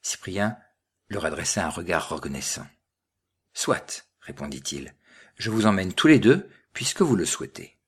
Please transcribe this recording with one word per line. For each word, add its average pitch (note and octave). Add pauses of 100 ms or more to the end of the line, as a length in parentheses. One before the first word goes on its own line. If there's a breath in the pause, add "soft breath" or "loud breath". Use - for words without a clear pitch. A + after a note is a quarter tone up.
Cyprien G2+ (520)
leur G2
adressa D#2+
un D#2
regard E2+
reconnaissant. « - (840)
Soit, » - (140)
répondit-il, « C#2 (420 soft breath)
je A2+
vous A2
emmène F#2+
tous -
les D#3
deux, D#3 (240 loud breath)
puisque -
vous C#3
le E2+
souhaitez. » - (120)